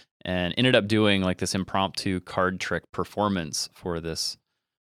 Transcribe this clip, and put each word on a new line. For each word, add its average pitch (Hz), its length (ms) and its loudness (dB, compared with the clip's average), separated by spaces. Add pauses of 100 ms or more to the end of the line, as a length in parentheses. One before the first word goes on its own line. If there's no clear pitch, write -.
(240)
and 90 340 -2
ended 127 160 4
up 101 140 4
doing, 104 340 4
like, 92 160 0
this - 160 -2
impromptu 95 680 -2
card 92 400 -2
trick - 320 -6
performance 92 800 -2
for 85 280 -6
this 80 360 -6 (460)